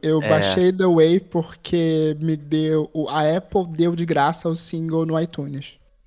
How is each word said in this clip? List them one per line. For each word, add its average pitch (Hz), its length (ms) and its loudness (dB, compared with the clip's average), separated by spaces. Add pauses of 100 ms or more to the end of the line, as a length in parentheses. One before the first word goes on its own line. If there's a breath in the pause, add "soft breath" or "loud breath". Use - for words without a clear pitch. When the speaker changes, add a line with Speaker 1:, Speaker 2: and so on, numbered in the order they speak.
Speaker 1:
Eu 156 180 2
Speaker 2:
É. 110 80 -2
Speaker 1:
baixei 180 440 4
The 185 120 -2
Way 170 360 4
porque 160 1000 -2
me 156 160 -2
deu, 156 560 -2
o, 151 160 -4
a 151 140 0 (140)
Apple 185 320 -2
deu 170 280 0
de 170 80 -4
graça 156 440 0
o 165 80 -2
single 165 500 -4
no 160 120 -2
iTunes. 143 600 -8 (280)